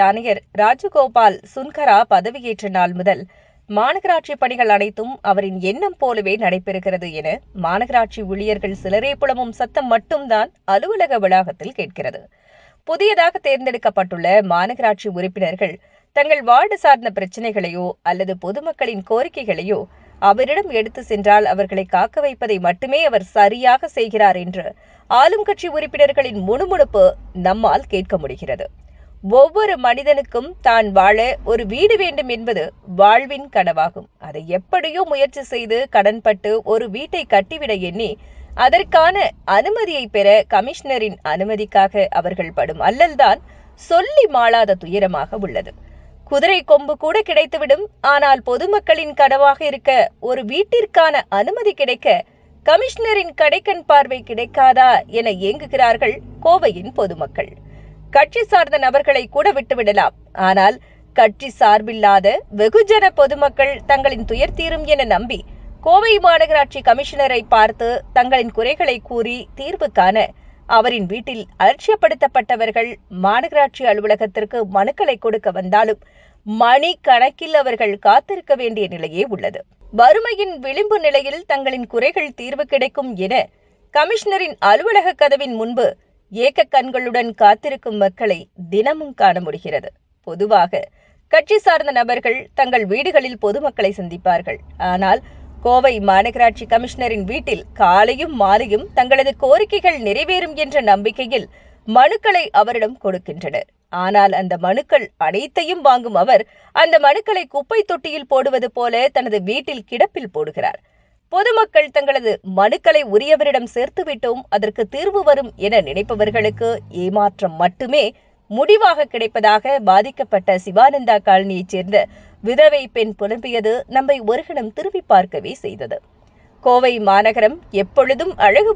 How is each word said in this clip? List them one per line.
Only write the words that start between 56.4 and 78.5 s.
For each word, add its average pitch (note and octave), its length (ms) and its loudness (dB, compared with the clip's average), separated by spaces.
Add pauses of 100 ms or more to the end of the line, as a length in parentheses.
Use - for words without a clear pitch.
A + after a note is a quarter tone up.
கோவையின் B3+ 540 0
பொதுமக்கள். D#3+ 520 -6 (640)
கட்சி D4+ 260 2 (100)
சார்ந்த D#4+ 320 2
நபர்களை C4+ 400 2 (120)
கூட D4+ 100 2 (100)
விட்டுவிடலாம், G#3+ 580 0 (340)
ஆனால் G3 280 4 (400)
கட்சி A#3 340 2 (100)
சார்பில்லாத G#3+ 760 4 (240)
வெகுஜன G4 500 4 (100)
பொதுமக்கள் C#4 540 0 (160)
தங்களின் C4+ 400 0
துயர் B3+ 300 -2
தீரும் D#4+ 340 -6
என C4+ 200 2
நம்பி G3+ 260 -4 (460)
கோவை G#4 280 4 (120)
மாநகராட்சி D#4 640 2
கமிஷனரை C4 520 0 (140)
பார்த்து A3 340 2 (280)
தங்களின் B3 400 0
குறைகளை C4 380 -2 (140)
கூறி A#3+ 260 -4 (220)
தீர்வு D4 400 -6
காண G3 280 2 (420)
அவரின் A3+ 440 2
வீட்டில் A#3 320 -10 (180)
அலட்சியப்படுத்தப்பட்டவர்கள் A#3+ 1300 0 (360)
மாநகராட்சி C#4 640 0
அலுவலகத்திற்கு G#3+ 680 -2 (180)
மனுக்களை C4+ 380 0 (100)
கொடுக்க A3 320 -4
வந்தாலும் G#3 460 0 (440)
மணி A#3+ 440 2 (160)
கணக்கில் C#4 540 2
அவர்கள் A3+ 340 -2 (100)
காத்திருக்க D4 560 2